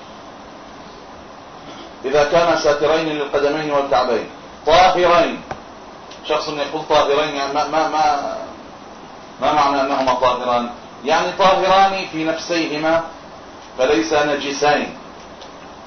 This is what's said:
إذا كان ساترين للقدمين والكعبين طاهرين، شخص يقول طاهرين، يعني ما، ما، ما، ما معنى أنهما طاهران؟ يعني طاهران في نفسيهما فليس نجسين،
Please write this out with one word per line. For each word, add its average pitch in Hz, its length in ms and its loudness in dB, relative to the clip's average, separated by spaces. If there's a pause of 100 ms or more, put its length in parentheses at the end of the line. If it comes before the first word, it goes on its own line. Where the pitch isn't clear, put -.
(2000)
إذا 143 200 4
كان 170 340 4
ساترين 151 500 2
للقدمين 147 640 0
والكعبين 127 560 2 (400)
طاهرين، 170 760 6 (880)
شخص 151 200 0
يقول 151 400 -6
طاهرين، 147 460 2
يعني 139 200 -4
ما، 147 140 0
ما، 156 200 2
ما، 165 480 0 (1040)
ما 139 120 2
معنى 143 280 2
أنهما 135 340 0
طاهران؟ 123 560 0 (340)
يعني 170 340 0
طاهران 190 760 4
في 160 120 -4
نفسيهما 160 760 0 (760)
فليس 156 340 2
نجسين، 143 840 0 (920)